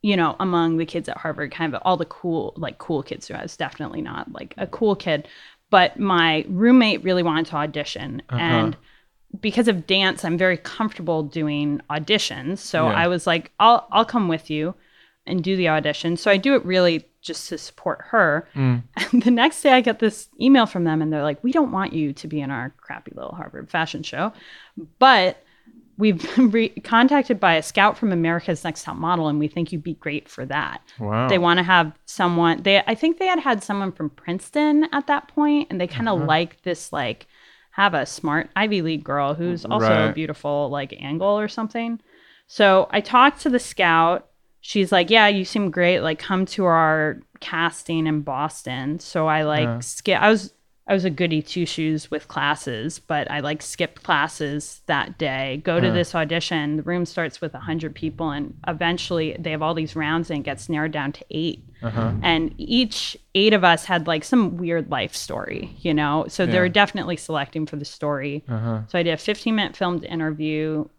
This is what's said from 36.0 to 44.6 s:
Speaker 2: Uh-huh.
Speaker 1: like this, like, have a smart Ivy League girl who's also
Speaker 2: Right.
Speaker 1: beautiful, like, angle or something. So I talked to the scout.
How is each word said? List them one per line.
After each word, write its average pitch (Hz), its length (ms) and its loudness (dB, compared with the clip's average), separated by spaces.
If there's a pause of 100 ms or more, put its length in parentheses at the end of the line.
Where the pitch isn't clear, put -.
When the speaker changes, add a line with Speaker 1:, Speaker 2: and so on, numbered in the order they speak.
Speaker 2:
Uh-huh. 165 140 0
Speaker 1:
like 160 380 0
this, - 280 -6
like, 127 360 -6 (440)
have 196 220 2
a 139 120 0
smart 160 500 -4
Ivy 208 260 0
League 160 220 -2
girl 143 300 -2
who's 170 320 -4
also 110 240 2
Speaker 2:
Right. 110 260 2
Speaker 1:
beautiful, 147 540 -4
like, 139 320 -6
angle 175 380 0
or 208 100 -2
something. 233 500 -6 (480)
So 190 440 6
I 214 100 0
talked 262 400 4
to 302 80 0
the 247 100 2
scout. 170 680 2 (340)